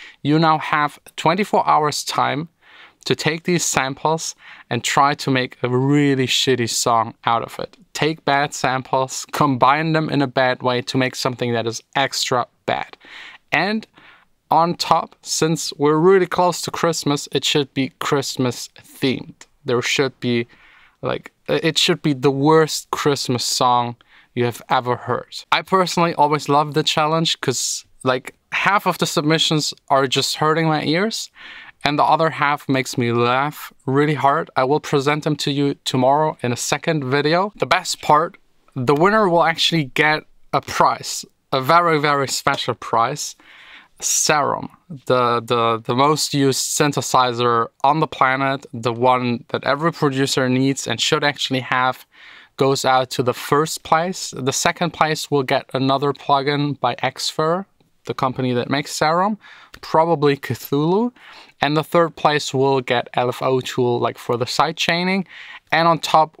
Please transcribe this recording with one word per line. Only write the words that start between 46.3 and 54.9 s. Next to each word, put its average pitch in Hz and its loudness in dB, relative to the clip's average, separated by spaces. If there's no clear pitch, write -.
used 139 2
synthesizer 123 0
on 160 2
the 156 0
planet, 135 -2
the 120 -4
one 123 0
that 113 -6
every 147 0
producer 135 0
needs 131 0
and 117 -6
should 151 0
actually 139 -2
have, 127 -2
goes 135 2
out 131 2
to - -6
the 120 0
first - -2
place. 175 -2
The 131 -4
second 170 -2